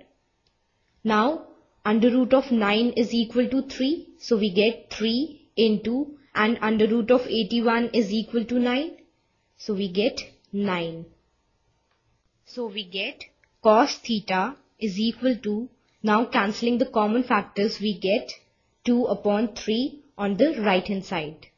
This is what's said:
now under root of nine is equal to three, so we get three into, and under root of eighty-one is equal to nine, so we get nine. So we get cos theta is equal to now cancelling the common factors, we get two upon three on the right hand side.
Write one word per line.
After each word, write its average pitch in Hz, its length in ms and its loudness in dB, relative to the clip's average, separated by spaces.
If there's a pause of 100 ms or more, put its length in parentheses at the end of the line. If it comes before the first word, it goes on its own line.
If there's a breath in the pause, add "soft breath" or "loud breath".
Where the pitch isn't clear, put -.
(1040)
now 220 420 0 (400)
under 220 240 4
root 247 240 2
of 269 180 4
nine 220 460 2
is 233 160 0
equal 233 360 0
to 269 180 0
three, 285 500 -4
so - 200 0
we 202 140 0
get 214 380 0
three 240 640 -4
into, 226 640 0 (160 loud breath)
and 220 280 0
under 214 260 2
root 226 240 2
of 254 160 2
eighty-one 233 680 0
is 208 180 0
equal 226 340 -2
to 247 120 -2
nine, 254 400 -2 (580)
so - 200 -6
we 196 120 -2
get 190 320 -2 (320)
nine. 170 540 -4 (1400)
So 247 200 -10
we 208 200 -10
get 196 400 -10 (360)
cos 226 380 4
theta 214 560 -2 (240)
is 202 200 -4
equal 233 440 0
to 208 260 -4 (380)
now 214 160 4
cancelling 233 540 0
the 202 80 2
common 220 380 0
factors, 208 560 -2
we 202 180 -2
get 190 340 -2 (520)
two 240 220 2
upon 208 500 0
three 247 460 -4 (180)
on 202 180 -2
the 277 240 2
right 190 260 2
hand 202 160 -4
side. 160 440 -8 (100)